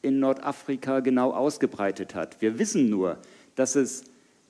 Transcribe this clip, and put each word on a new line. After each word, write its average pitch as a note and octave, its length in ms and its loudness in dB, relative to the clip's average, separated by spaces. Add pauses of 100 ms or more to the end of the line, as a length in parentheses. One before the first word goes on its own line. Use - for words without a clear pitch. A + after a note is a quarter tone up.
in C3+ 180 2
Nordafrika C3+ 800 -2
genau B2+ 320 2
ausgebreitet G2+ 800 -2
hat. - 260 -8
Wir A2 200 0
wissen F#3 280 2
nur, F#2 300 0 (380)
dass C3 180 0
es C3 300 0 (460)